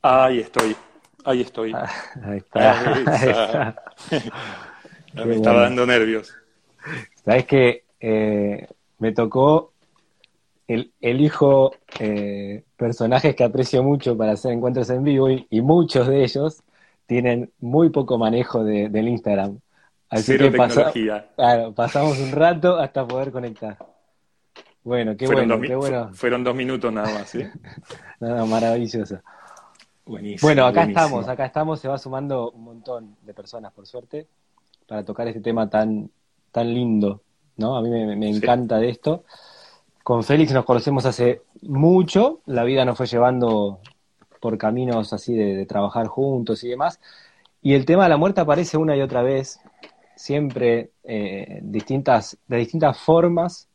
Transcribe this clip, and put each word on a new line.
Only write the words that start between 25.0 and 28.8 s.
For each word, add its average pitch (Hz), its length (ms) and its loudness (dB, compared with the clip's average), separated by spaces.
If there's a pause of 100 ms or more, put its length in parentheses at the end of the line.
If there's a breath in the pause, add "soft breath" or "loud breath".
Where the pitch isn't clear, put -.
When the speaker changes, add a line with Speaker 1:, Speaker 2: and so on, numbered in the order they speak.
Speaker 2:
qué 131 80 -6
Speaker 1:
Fueron 127 220 2
Speaker 2:
bueno, 117 80 2
Speaker 1:
dos 113 60 -2
mi-, 120 60 -6
Speaker 2:
qué 127 80 -4
bueno. 131 340 -4
Speaker 1:
fu-, 92 60 -20
fueron 123 280 -2
dos 123 120 -2
minutos 127 380 -4
nada 107 200 -4
más, 104 160 -10
¿sí? 117 140 -8
Speaker 2:
<laughs> - 760 -20
No, 120 140 -6
no, 113 120 -2
maravilloso. 113 720 -2 (840 loud breath)